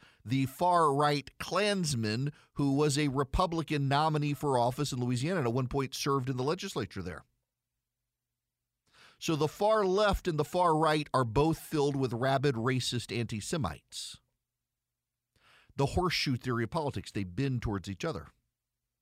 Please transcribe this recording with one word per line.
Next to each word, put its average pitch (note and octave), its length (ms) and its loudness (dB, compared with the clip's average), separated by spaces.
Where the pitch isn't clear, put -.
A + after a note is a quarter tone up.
the C3 200 2
far-right D3 920 2
Klansman D3 960 0
who C#3 220 2
was D3 220 2
a D3+ 120 2
Republican D3 800 0
nominee D3 440 2
for C#3 240 0
office B2 360 0
in B2+ 60 -4
Louisiana B2+ 400 -2
and B2+ 80 0
at A2+ 60 0
one C3 140 0
point C3 260 -4
served C#3 360 0
in C3 80 -2
the B2+ 60 -2
legislature D3+ 580 -4
there. E2+ 240 -10
So E3+ 160 -2
the D3 140 2
far G#3+ 360 2
left F#3+ 420 2
and D#3 120 0
the D3 60 0
far F3 320 4
right D#3 360 2
are C3 120 2
both D3 320 2
filled C#3+ 400 0
with C3 160 0
rabid, C3 420 0
racist B2 640 -2
anti-Semites. - 1000 -6
The C#3 120 2
horseshoe D3 500 0
theory A#2+ 280 -2
of A2 40 -4
politics, C#3+ 420 -6
they G2+ 140 -4
bend B2 360 -2
towards G2+ 280 -4
each G2 160 -6
other. B2 220 -8